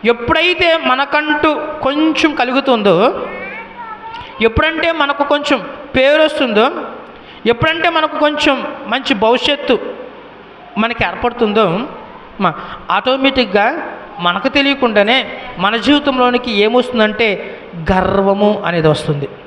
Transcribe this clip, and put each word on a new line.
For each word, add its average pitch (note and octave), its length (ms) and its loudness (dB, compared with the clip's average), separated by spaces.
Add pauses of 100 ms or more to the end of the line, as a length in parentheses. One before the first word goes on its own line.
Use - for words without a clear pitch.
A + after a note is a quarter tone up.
ఎప్పుడైతే D#4+ 720 2
మనకంటూ D4 840 0 (200)
కొంచెం D4+ 540 2
కలుగుతుందో, B3 920 2 (1120)
ఎప్పుడంటే D#4 500 0
మనకు C#4+ 320 0
కొంచెం C#4+ 460 0 (260)
పేరు C#4+ 260 4
వస్తుందో, C4+ 500 2 (760)
ఎప్పుడంటే D#4+ 440 2
మనకు D#4 300 -2
కొంచెం D4 480 0 (200)
మంచి B3+ 260 -2
భవిష్యత్తు A3+ 680 2 (1000)
మనకి A3+ 280 -2
ఏర్పడుతుందో, G#3 760 0 (640)
మా E3+ 120 0 (380)
ఆటోమేటిక్‌గా B3+ 1040 0 (240)
మనకు F3 280 0
తెలియకుండానే B3+ 920 0 (160)
మన G3+ 200 0
జీవితంలోనికి B3 720 2
ఏమొస్తుందంటే G#3+ 1080 0 (320)
గర్వము G3 720 2
అనేది E3+ 220 2
వస్తుంది. C#3+ 420 0 (180)